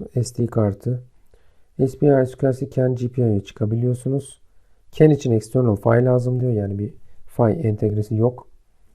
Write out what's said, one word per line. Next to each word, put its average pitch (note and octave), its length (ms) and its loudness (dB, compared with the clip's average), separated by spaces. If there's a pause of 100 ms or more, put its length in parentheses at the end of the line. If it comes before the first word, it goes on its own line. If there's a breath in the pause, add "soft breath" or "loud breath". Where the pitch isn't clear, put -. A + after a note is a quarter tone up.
(240)
S - 140 -12
D A#2+ 100 0
kartı. A#2 560 -2 (840)
S C3 100 -6
P C#3 260 4
I B2 40 -2
çıkarsa C3 420 -2
can B2+ 260 0
G A#2+ 140 -4
P B2 120 -2
I'ye G#2+ 220 2
çıkabiliyorsunuz. B2 1000 -4 (500)
can D#3 180 6
için C#3+ 220 2
external A2+ 440 0
file A#2 300 2
lazım B2 340 0
diyor, B2+ 120 -2
yani G2+ 280 -4
bir G#2 140 -6 (320)
file A2+ 420 0
entegresi G#2+ 480 -2
yok. B2 320 0 (480)